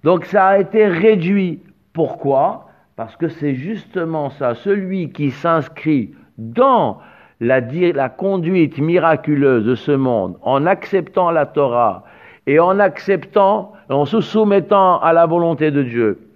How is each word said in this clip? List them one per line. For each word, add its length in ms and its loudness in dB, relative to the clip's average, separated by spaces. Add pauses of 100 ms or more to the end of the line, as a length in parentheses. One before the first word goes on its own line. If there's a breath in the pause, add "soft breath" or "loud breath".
Donc 220 2
ça 240 2
a 100 4
été 280 2
réduit. 720 0 (320)
Pourquoi ? 760 -2 (280 soft breath)
Parce 200 -12
que 120 -4
c'est 260 -4
justement 760 -8
ça, 240 -4
celui 560 -4
qui 200 -4
s'inscrit 840 -2 (240 loud breath)
dans 640 0 (400 loud breath)
la 200 2
di-, 320 -2
la 160 -2
conduite 680 -2
miraculeuse 880 2
de 80 2
ce 180 -4
monde, 480 -2
en 240 0
acceptant 640 -2
la 140 0
Torah 600 -2 (420 loud breath)
et 120 2
en 200 2
acceptant, 960 0 (180 loud breath)
en 160 0
se 160 -2
soumettant 760 2
à 120 2
la 140 4
volonté 440 0
de 120 0
Dieu 380 -2 (160)